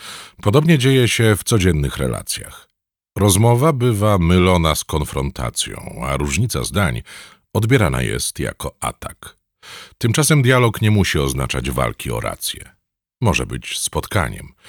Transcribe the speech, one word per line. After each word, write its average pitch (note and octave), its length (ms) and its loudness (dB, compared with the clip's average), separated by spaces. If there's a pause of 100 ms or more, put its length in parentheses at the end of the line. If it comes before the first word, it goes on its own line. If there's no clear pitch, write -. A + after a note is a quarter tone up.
(420)
Podobnie D3+ 360 4
dzieje B2+ 300 4
się A2 280 4
w - 80 -6
codziennych F2 520 2
relacjach. - 720 -6 (500)
Rozmowa A#2 540 4
bywa G#2+ 460 2
mylona F2 560 4
z - 100 -6
konfrontacją, C2+ 1200 -6
a C#2 100 -2
różnica D2 480 -2
zdań C#2+ 380 -2 (500)
odbierana G#2+ 500 2
jest A1 360 -6
jako - 420 -8
atak. - 580 -12 (600)
Tymczasem C#3+ 440 2
dialog B2 400 2
nie A2 80 4
musi G2 280 2
oznaczać C2 520 -2
walki B1 400 -4
o A#1 100 -6
rację. - 560 -10 (440)
Może C#2+ 260 0
być B1 320 -10
spotkaniem, C#2 720 -4 (160)